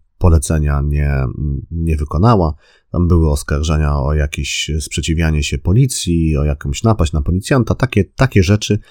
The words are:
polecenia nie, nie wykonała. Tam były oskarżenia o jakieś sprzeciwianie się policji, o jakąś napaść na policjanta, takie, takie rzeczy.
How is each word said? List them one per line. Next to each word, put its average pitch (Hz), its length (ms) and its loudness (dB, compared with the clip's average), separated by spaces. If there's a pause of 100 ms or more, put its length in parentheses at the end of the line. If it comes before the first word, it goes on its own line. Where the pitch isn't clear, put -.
(180)
polecenia 78 640 2
nie, 71 420 0 (480)
nie 82 260 -2
wykonała. 85 560 2 (380)
Tam 87 160 0
były 80 220 4
oskarżenia 73 680 0
o 69 140 -2
jakieś 73 680 -4
sprzeciwianie 78 640 -2
się - 140 -4
policji, 87 800 0
o 69 60 0
jakąś 71 400 -4
napaść 107 300 2
na 78 80 -2
policjanta, 104 540 0
takie, - 280 0
takie 107 400 0
rzeczy. 104 360 0 (120)